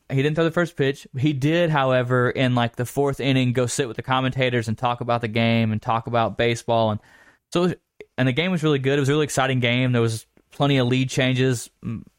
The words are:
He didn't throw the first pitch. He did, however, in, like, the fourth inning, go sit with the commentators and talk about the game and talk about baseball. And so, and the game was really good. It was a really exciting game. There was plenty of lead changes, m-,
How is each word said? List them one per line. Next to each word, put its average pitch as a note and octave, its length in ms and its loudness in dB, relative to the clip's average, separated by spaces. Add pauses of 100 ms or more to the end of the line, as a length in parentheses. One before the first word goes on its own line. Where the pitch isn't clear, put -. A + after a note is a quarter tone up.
He C#3 80 -2
didn't D3+ 180 0
throw E3 100 2
the D#3+ 60 0
first E3+ 240 -2
pitch. C#3 320 -2 (100)
He D3+ 160 2
did, D#3 360 2
however, B2+ 600 2
in, B2 260 0
like, A#2 220 0
the B2 80 -2
fourth C#3+ 340 -2
inning, B2+ 340 0
go B2 120 2
sit C3 220 -2
with A2 100 -12
the - 60 -8
commentators B2+ 640 0
and A2 100 -4
talk A#2+ 240 -2
about A#2 200 -2
the A#2+ 60 -2
game A2+ 440 2
and G#2+ 100 -4
talk A2+ 260 -2
about A#2 300 -2
baseball. A#2 540 0
And G#2+ 80 -4 (520)
so, F3 220 0 (440)
and B2+ 100 2
the C3 40 2
game E3 200 -2
was E3 120 -2
really D3+ 160 2
good. C3+ 180 0
It - 20 2
was C3+ 100 0
a C#3+ 40 2
really D3+ 100 2
exciting C3 380 0
game. B2 320 2
There A#2 100 2
was A2+ 220 -4 (260)
plenty C#3+ 260 2
of B2 100 2
lead B2+ 220 0
changes, C3 600 0 (140)
m-, A2+ 220 -10 (140)